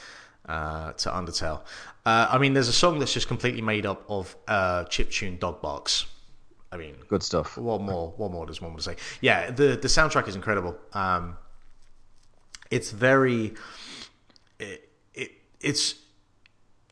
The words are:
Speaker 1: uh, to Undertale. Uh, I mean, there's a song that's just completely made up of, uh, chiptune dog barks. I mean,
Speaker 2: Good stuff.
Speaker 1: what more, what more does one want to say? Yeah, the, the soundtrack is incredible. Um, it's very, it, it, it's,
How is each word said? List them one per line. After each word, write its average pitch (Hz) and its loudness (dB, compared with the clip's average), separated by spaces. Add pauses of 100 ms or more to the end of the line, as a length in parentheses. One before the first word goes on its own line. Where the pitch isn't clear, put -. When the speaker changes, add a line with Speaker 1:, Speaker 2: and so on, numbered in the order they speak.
(480)
Speaker 1:
uh, 78 -6
to - -4
Undertale. 82 -4 (440)
Uh, 113 6
I 131 4
mean, 135 4
there's 131 4
a 120 2
song 170 6
that's 131 0
just - 0
completely 120 0
made 107 0
up 98 -4
of, 98 -4 (140)
uh, 92 2
chiptune - 2
dog 87 -4
barks. - -2 (680)
I 92 -10
mean, 78 -12 (140)
Speaker 2:
Good 98 0
stuff. - -2
Speaker 1:
what 113 -2
more, 90 -4
what 104 -4
more 85 -8
does 80 -12
one 85 -10
want 80 -10
to 92 -6
say? 87 -8 (240)
Yeah, 104 4
the, 131 4
the - -2
soundtrack 160 4
is 95 -6
incredible. 92 0 (160)
Um, 87 0 (1300)
it's 123 -2
very, 123 4 (1040)
it, 98 -14 (240)
it, - -10 (280)
it's, - 0 (960)